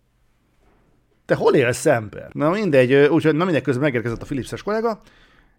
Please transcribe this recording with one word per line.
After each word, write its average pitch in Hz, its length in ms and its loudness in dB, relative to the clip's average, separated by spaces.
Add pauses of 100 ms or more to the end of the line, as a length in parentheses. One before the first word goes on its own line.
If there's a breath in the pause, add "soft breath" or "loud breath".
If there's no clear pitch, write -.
(1300)
"Te 156 100 0
hol 175 180 2
élsz, 123 320 0
ember?" 117 480 -2
Na 143 160 -2
mindegy, 151 420 2
ö, 143 160 6
úgyhogy, 151 280 2
na 165 80 0
mindegy, 156 200 0
közben 131 200 -2
megérkezett 117 380 -4
a - 40 -14
Philipses - 380 -10
kollega, 220 380 -4 (580 soft breath)